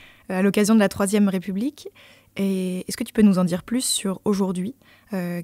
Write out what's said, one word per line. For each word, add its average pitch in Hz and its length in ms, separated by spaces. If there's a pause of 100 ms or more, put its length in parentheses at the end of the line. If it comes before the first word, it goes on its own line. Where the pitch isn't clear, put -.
(300)
euh, 185 100
à - 40
l'occasion 202 320
de 220 40
la 196 100
Troisième 202 400
République. 196 600 (480)
Et 185 500
est-ce 202 80
que - 80
tu - 100
peux 214 100
nous 190 160
en 185 40
dire 175 200
plus 247 200
sur - 400
aujourd'hui, 190 520 (380)
euh, 175 300